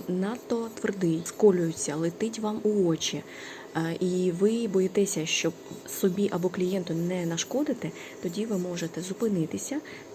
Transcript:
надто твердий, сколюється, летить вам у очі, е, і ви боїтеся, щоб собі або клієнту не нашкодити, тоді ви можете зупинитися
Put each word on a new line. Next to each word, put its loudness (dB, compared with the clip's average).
надто -2
твердий, 0
сколюється, 4
летить -2
вам -2
у 4
очі, 0
е, 0
і 2
ви 2
боїтеся, 2
щоб 0
собі 2
або 2
клієнту -2
не 0
нашкодити, 0
тоді -2
ви 0
можете -4
зупинитися -2